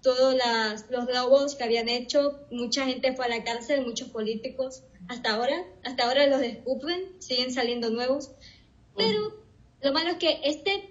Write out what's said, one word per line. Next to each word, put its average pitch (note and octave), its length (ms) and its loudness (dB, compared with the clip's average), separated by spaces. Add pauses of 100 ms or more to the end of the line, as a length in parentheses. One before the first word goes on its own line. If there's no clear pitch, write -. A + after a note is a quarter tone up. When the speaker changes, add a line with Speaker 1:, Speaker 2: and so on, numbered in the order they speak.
Speaker 1:
todos C4 340 4
las, A3+ 540 0
los B3 180 -2
robos C4 480 4
que B3 80 -4
habían A3+ 260 0
hecho. C#4 500 0 (120)
Mucha A#3+ 340 -2
gente B3+ 280 0
fue B3+ 120 -4
a A#3+ 40 0
la A3+ 140 -2
cárcel, A#3+ 420 -2
muchos A#3 240 -8
políticos, A#3 720 -6 (240)
hasta A3+ 280 -2
ahora, C#4+ 280 0 (200)
hasta B3+ 240 0
ahora C#4 200 4
los C4+ 140 4
descubren, C4+ 640 -4 (160)
siguen B3+ 340 -4
saliendo A#3+ 380 0
nuevos, B3+ 400 -2 (680)
pero G#4+ 220 4 (100)
Speaker 2:
Mm. - 560 -14
Speaker 1:
lo C#4 80 4
malo E4 180 0
es E4+ 60 -2
que D#4+ 260 2
este G4 480 -2